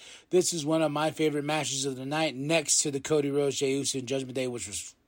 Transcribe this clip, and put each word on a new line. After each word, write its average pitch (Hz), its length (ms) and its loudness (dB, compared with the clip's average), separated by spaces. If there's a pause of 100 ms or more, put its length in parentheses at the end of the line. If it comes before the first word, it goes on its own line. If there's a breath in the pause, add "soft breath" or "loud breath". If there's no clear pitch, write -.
(320 loud breath)
this 175 200 4
is 160 140 -2
one 160 160 2
of 151 100 2
my 151 200 0
favorite 147 340 0
matches 139 400 -2
of 135 100 -2
the 131 100 -8
night, 151 300 -2
next 143 460 2
to 151 100 0
the 135 80 -2
Cody 143 320 2
Rhodes, 139 260 2
Jey 135 140 2
Uso, 135 280 -2
and 127 80 -8
Judgment 135 280 -4
Day, 131 120 -2
which 120 200 -8
was - 280 -10 (120)